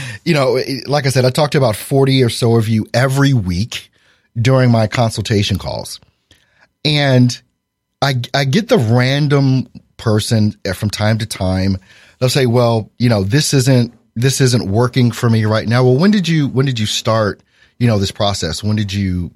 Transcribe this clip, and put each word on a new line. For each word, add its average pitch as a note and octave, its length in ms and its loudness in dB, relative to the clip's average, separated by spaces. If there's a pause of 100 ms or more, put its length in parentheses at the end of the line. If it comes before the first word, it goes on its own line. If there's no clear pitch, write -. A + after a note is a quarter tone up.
(260)
you E3+ 80 0
know, C3 260 0 (260)
like C#3 200 -2
I C#3 40 0
said, B2 160 2
I C3 40 4
talk D3 220 0
to - 60 0
about A#2+ 180 2
forty C3+ 480 2
or A#2+ 60 2
so A#2 280 0
of G#2+ 100 2
you A2 260 0
every C3+ 400 2
week F#2+ 580 -4 (480)
during B2+ 320 4
my A2+ 160 2
consultation G#2 720 -2
calls. - 420 -10 (840)
And C3+ 540 2 (640)
I, C3+ 200 -2 (120)
I C#3 120 0
get F3+ 240 0
the B3 80 4
random C3 880 2 (300)
person G#2+ 580 0 (180)
from G#2 160 -4
time G#2+ 280 0
to G#2+ 80 -6
time. F#2+ 520 -2 (420)
They'll B2+ 100 0
say, C3 160 0
"Well, A#2 520 0
you A#2+ 120 2
know, G#2 140 2
this C3+ 300 -2
isn't, B2+ 400 2 (220)
this C3 260 0
isn't A#2+ 280 0
working A#2+ 420 0
for A#2+ 180 -2
me A2 160 2
right G#2+ 220 0
now." A#2+ 160 2
Well, B2+ 140 4
when F#3+ 140 2
did G3 160 0
you, D#3 200 0
when C3 180 -2
did B2+ 140 -4
you G#2+ 60 -2
start, A2 560 -2 (360)
you A#2+ 100 0
know, A2 120 2
this G2 120 -4
process? G2 520 -4
When G#2+ 140 0
did G2+ 160 -4
you, F#2 420 -4